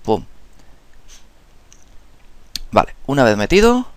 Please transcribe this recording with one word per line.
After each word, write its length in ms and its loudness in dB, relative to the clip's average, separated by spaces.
Pum. 200 -4
Vale, 240 0
una 180 0
vez 140 4
metido 600 2